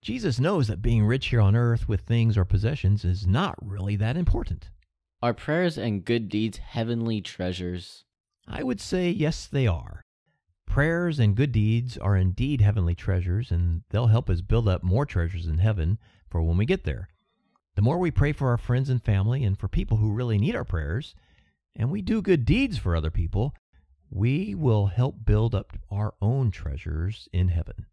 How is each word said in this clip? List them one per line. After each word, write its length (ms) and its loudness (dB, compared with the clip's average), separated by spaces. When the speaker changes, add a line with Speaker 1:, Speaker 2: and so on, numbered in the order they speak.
Speaker 1:
Jesus 380 -4
knows 280 2
that 140 -4
being 240 4
rich 220 0
here 120 2
on 160 6
earth 320 0
with 140 -2
things 360 2
or 60 4
possessions 600 2
is 200 0
not 360 0
really 340 -6
that 220 -2
important. 520 -2
Speaker 2:
Are 120 0
prayers 440 0
and 260 -2
good 240 0
deeds 300 -2
heavenly 640 -4
treasures? 840 -8
Speaker 1:
I 180 -10
would 180 -4
say 280 -2
yes, 380 -2
they 200 0
are. 340 -4
Prayers 520 0
and 160 4
good 160 0
deeds 460 0
are 180 0
indeed 460 0
heavenly 340 2
treasures, 560 -2
and 380 0
they'll 180 0
help 220 2
us 120 0
build 260 2
up 160 0
more 220 2
treasures 420 -4
in 120 0
heaven 380 2
for 140 -2
when 140 2
we 80 2
get 180 0
there. 260 -6
The 60 2
more 160 4
we 140 0
pray 220 2
for 160 0
our 80 2
friends 320 -2
and 120 0
family 420 0
and 140 0
for 100 -6
people 300 0
who 140 2
really 260 0
need 180 2
our 100 -4
prayers, 500 -4
and 140 -2
we 120 -4
do 200 0
good 240 4
deeds 320 2
for 180 0
other 160 0
people, 420 0
we 460 0
will 320 2
help 360 -2
build 300 2
up 240 -4
our 300 -4
own 300 0
treasures 800 -6
in 180 2
heaven. 420 -4